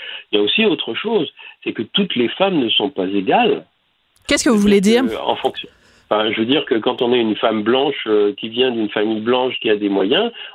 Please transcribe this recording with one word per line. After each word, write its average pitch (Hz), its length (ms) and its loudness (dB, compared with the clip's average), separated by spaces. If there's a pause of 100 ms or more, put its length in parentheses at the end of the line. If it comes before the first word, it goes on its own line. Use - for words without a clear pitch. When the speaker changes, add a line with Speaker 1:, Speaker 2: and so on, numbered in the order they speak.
(320)
Speaker 1:
Il 104 60 0
y - 20 2
a - 20 2
aussi 104 220 2
autre 156 300 -2
chose, 202 360 -2 (320)
c'est 107 120 -6
que 120 80 -6
toutes 180 340 -2
les 120 120 0
femmes 185 300 0
ne 117 120 0
sont 104 180 0
pas 95 160 -4
égales. 117 640 0 (600)
Speaker 2:
Qu'est-ce - 160 0
que 269 60 4
vous 220 80 4
voulez 202 220 4
dire ? 226 240 4
Speaker 1:
Euh, 220 200 -2
en - 120 0
fonction, - 320 -6 (400)
enfin, 107 240 2
je 104 80 -4
veux 110 60 0
dire 143 200 0
que 123 100 0
quand 117 260 -2
on 120 100 2
est 123 80 4
une 107 160 0
femme 110 260 0
blanche, 131 440 0
euh, 104 320 2
qui 117 100 -10
vient 123 220 0
d'une 113 200 -2
famille 110 300 -2
blanche 123 400 0
qui 117 100 0
a 104 60 2
des 104 120 -2
moyens, 113 420 0 (240)